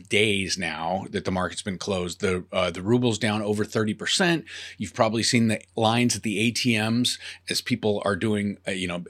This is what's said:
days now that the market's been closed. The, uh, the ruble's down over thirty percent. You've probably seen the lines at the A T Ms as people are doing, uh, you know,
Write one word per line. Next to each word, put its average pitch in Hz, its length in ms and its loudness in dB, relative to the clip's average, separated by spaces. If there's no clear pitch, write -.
days 101 480 2
now 85 540 -4
that 92 160 -4
the 101 40 -2
market's 90 300 -2
been 95 160 -4
closed. 90 460 -4
The, 92 280 -2
uh, 92 200 0
the 87 100 -8
ruble's 117 380 2
down 107 240 0
over 104 200 0
thirty 107 300 0
percent. 170 540 0
You've - 160 -8
probably 113 280 2
seen 117 260 4
the 107 120 0
lines 117 400 4
at 98 60 -8
the 101 160 -2
A 117 120 2
T 113 280 2
Ms 117 400 0
as 87 100 -2
people 110 460 0
are 101 100 2
doing, 104 400 0
uh, 98 40 -2
you 92 180 -2
know, 87 220 -4